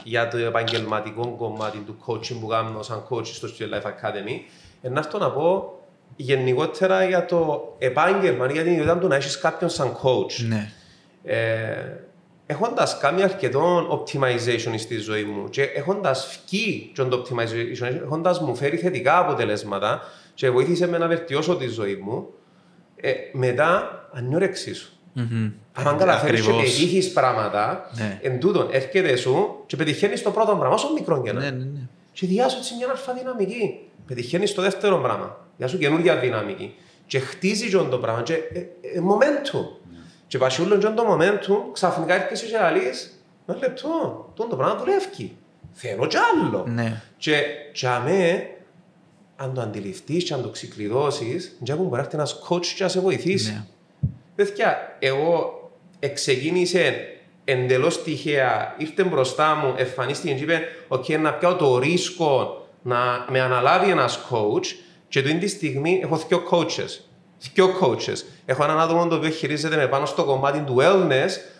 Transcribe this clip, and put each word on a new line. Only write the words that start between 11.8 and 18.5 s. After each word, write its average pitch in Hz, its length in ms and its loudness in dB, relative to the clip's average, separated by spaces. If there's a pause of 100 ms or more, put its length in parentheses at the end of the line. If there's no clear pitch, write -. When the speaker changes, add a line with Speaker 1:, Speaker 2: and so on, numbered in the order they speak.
Speaker 1:
έχοντας 180 520 0
κάνει 170 260 2
αρκετό 165 680 2
optimization 120 840 0
στη 113 200 -6
ζωή 107 260 -4
μου 101 260 -6
και 135 140 -2
έχοντας 165 680 -2
φκεί - 600 -4
και 139 100 -2
το 127 220 0
optimization, 120 800 -2
έχοντας 160 380 0
μου 131 140 -2